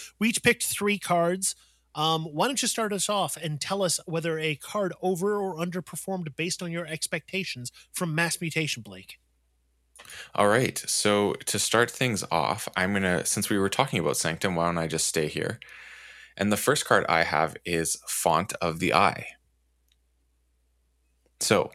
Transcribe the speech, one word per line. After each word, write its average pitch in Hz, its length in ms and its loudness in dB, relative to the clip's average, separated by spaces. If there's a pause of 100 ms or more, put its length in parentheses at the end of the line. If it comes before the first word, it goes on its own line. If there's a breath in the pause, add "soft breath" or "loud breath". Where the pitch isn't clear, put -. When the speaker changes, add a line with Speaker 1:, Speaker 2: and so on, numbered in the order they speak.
(180 loud breath)
Speaker 1:
We 220 120 2
each - 120 -2
picked 240 220 4
three 208 340 0
cards. 175 580 0 (420 soft breath)
Um, 160 280 2
why 160 200 0
don't 254 160 0
you 240 60 0
start 208 260 0
us 190 160 -2
off 190 280 0
and 151 220 -4
tell 196 220 -2
us 180 240 0
whether 165 320 -2
a 156 180 0
card 196 460 -2
over 190 340 0
or 190 200 -2
underperformed 175 800 -6
based 170 260 -4
on 175 100 -6
your 170 140 -6
expectations 156 840 -6 (200 loud breath)
from 170 220 -2
Mass 165 260 0
Mutation, 156 440 -2
Blake? 95 340 -16 (1200 loud breath)
Speaker 2:
All 104 120 4
right. 113 300 4
So 104 560 2 (140)
to 104 100 -2
start 117 320 4
things 120 400 0
off, 82 480 2
I'm 95 160 2
gonna, 92 320 2
since - 240 -2
we 107 80 4
were 98 100 4
talking 127 320 0
about 78 160 2
Sanctum, 85 400 -2
why 85 120 2
don't 85 100 0
I 82 80 0
just 80 220 -2
stay 78 200 0
here? 82 320 -4 (800 loud breath)
And 101 140 2
the 104 60 2
first 143 280 2
card 104 240 4
I 82 140 4
have 78 420 0
is 82 400 0
Font - 560 0
of 82 160 -2
the 87 160 0
Eye. 92 360 2 (2000)
So, - 360 2